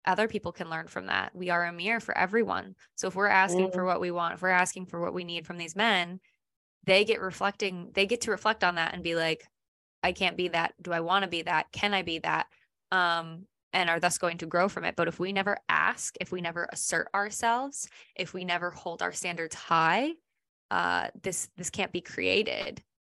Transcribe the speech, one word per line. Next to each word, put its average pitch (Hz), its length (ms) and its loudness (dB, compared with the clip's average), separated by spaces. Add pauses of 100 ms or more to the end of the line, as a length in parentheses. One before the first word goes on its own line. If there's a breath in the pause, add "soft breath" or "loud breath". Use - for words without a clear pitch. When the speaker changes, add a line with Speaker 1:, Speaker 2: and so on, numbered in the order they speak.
Speaker 1:
other 202 220 2
people 208 240 -6
can 170 180 -10
learn 160 180 -6
from - 180 -8
that. - 280 -2
We 180 160 -6
are 175 160 2
a 170 60 -6
mirror 196 280 -2
for - 160 -4
everyone. 190 580 0 (220 soft breath)
So - 120 -4
if 185 60 -6
we're 196 140 2
asking 190 440 6
for 180 100 -2
Speaker 2:
Mm. 180 40 0
Speaker 1:
what 180 140 2
we 180 100 -2
want, 170 240 -2
if - 80 -8
we're 185 60 2
asking 185 380 2
for 170 140 -8
what 180 140 -2
we 185 100 -4
need 170 220 -8
from 175 120 -10
these 170 180 -10
men, 190 440 2 (640)
they 190 200 6
get 220 160 2
reflecting, 185 720 -4
they 196 140 2
get 233 160 -2
to 233 80 -2
reflect 214 340 0
on 175 120 2
that 165 180 -2
and 175 100 -10
be 170 100 -2
like, 160 320 0 (560)
"I 180 100 4
can't 180 260 0
be 180 100 0
that. 170 340 0
Do 175 100 -6
I 165 80 0
wanna 185 280 2
be 170 140 -6
that? 160 280 0
Can 208 240 0
I 190 80 2
be 170 180 -4
that?" 160 260 0 (440)
Um, 170 560 0 (280)
and 175 160 2
are 165 100 2
thus 175 180 2
going 170 200 0
to 170 80 -8
grow 175 220 4
from 175 160 -6
it. 175 120 -2
But 170 100 2
if 165 140 -4
we 190 120 -2
never 196 260 0 (100)
ask, 165 520 2
if - 120 -8
we 180 80 -4
never 170 320 -4
assert - 420 -2
ourselves, 233 760 0 (280 soft breath)
if 180 180 -6
we 180 100 -8
never 175 260 -2
hold 170 320 -8
our 175 100 0
standards 170 420 -6
high, 175 600 4 (560)
uh, 87 380 0 (140)
this, - 340 -4
this 180 140 -6
can't 190 220 -4
be 180 80 -4
created. - 840 -2 (360)